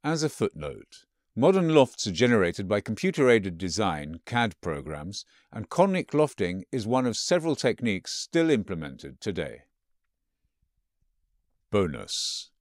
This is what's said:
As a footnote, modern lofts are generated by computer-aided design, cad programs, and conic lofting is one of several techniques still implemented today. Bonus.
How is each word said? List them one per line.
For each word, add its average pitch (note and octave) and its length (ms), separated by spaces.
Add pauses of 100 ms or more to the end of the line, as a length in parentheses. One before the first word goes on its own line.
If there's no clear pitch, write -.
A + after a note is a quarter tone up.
As D3+ 180
a D#3 60
footnote, - 760 (320)
modern E3 360
lofts C#3 340
are G2+ 40
generated G2 560
by G#2 140
computer-aided A#2 760
design, E2 680
cad A#2+ 340
programs, D2+ 640 (300)
and G#2+ 160
conic F#3 440
lofting G2 560
is A#2+ 160
one B2+ 200
of A2+ 100
several E3 400
techniques A2 560
still - 380
implemented D#2 720
today. D#2 400 (2000)
Bonus. D2+ 800 (120)